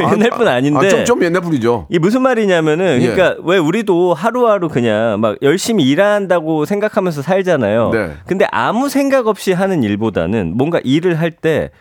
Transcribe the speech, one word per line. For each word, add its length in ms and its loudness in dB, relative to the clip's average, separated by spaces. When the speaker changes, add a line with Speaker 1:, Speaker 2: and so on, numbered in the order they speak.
Speaker 1:
아, 80 0
Speaker 2:
옛날 180 2
분 160 -2
Speaker 1:
아, 60 2
Speaker 2:
아닌데. 340 0
Speaker 1:
아, 40 2
좀, 160 2
좀 180 2
옛날 160 0
분이죠. 480 -2
Speaker 2:
이게 100 0
무슨 220 2
말이냐면은, 800 2
Speaker 1:
예. 120 0
Speaker 2:
그러니까 340 2
왜 100 2
우리도 560 2
하루하루 560 0
그냥 540 0
막 180 0
열심히 480 0
일한다고 800 0
생각하면서 560 -2
살잖아요. 720 0
Speaker 1:
네. 160 -2
Speaker 2:
근데 240 0
아무 400 -2
생각 360 0
없이 260 -2
하는 300 0
일보다는 720 -2
뭔가 300 0
일을 340 0
할 120 -2
때 400 -2